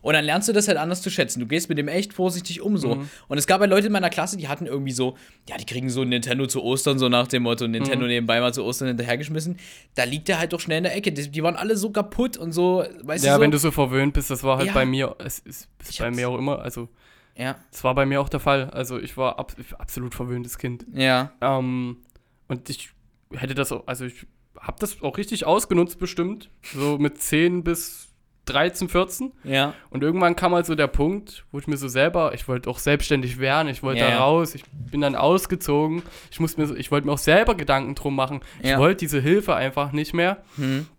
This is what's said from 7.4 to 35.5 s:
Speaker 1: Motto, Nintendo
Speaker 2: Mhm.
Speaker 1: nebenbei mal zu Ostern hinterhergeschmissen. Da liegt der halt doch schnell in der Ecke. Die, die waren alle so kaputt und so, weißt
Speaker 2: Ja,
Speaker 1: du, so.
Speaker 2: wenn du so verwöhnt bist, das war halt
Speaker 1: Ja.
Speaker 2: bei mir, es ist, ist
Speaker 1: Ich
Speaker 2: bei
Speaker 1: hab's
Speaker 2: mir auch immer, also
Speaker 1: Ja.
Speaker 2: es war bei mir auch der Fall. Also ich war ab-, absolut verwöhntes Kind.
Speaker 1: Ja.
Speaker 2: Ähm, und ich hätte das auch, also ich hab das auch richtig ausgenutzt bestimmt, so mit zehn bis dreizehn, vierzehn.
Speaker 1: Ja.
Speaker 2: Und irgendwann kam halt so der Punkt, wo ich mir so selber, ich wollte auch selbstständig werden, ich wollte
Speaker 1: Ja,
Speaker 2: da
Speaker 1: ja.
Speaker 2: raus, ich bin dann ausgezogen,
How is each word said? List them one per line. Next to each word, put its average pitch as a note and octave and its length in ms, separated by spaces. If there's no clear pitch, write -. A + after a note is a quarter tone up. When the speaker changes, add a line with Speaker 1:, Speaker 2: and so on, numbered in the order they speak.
Speaker 1:
Motto, A#2 240
Nintendo A2+ 220
Speaker 2:
Mhm. B2 180
Speaker 1:
nebenbei A#2+ 320
mal B2 140
zu B2 100
Ostern B2 260
hinterhergeschmissen. D3+ 680
Da B2 100
liegt D3+ 240
der E3+ 100
halt E3+ 140
doch E3 80
schnell D#3+ 160
in E3 80
der E3 100
Ecke. G3+ 160
Die, C#3+ 180
die D3+ 140
waren E3+ 140
alle A3 180
so G#3 140
kaputt G#3 480
und E3 160
so, F3+ 320
weißt C#3+ 240
Speaker 2:
Ja, C#3 60
Speaker 1:
du, C#3+ 60
so. D3 40
Speaker 2:
wenn D3 100
du D3 60
so D3 140
verwöhnt C3+ 420
bist, C#3 160
das C3 140
war C3+ 140
halt C3+ 100
Speaker 1:
Ja. G3 60
Speaker 2:
bei C3 120
mir, C3 320
es - 220
ist, - 280
ist - 80
Speaker 1:
Ich - 80
Speaker 2:
bei A2+ 80
Speaker 1:
hab's A#2+ 100
Speaker 2:
mir B2 140
auch B2 80
immer, C#3 220
also B2 280
Speaker 1:
Ja. B2+ 200
Speaker 2:
es - 100
war B2+ 100
bei C#3 120
mir C#3 160
auch C#3 80
der D3 100
Fall. C3+ 300
Also B2 300
ich - 180
war C3 200
ab-, - 180
absolut B2 360
verwöhntes B2 440
Kind. B2 340
Speaker 1:
Ja. C3 380
Speaker 2:
Ähm, B2+ 560
und B2 220
ich - 220
hätte C3 200
das C#3 160
auch, - 160
also B2+ 180
ich - 200
hab - 200
das - 220
auch C#3 160
richtig G#3 300
ausgenutzt F3 520
bestimmt, F#3 500
so C#3+ 260
mit D3 220
zehn E3+ 420
bis - 420
dreizehn, F3 440
vierzehn. F#3 420
Speaker 1:
Ja. C#3 320
Speaker 2:
Und C#3 100
irgendwann F3 340
kam F3 200
halt E3+ 100
so D#3+ 80
der D3+ 140
Punkt, F#3+ 640
wo C#3+ 80
ich - 80
mir D3 100
so C3+ 100
selber, D#3 460
ich - 140
wollte B2+ 200
auch B2 120
selbstständig C3+ 580
werden, C#3 300
ich C3 160
wollte C3 160
Speaker 1:
Ja, A#2 80
Speaker 2:
da A#2 60
Speaker 1:
ja. A#2 80
Speaker 2:
raus, D#3 340
ich - 80
bin C#3+ 120
dann C#3 140
ausgezogen, D#3 840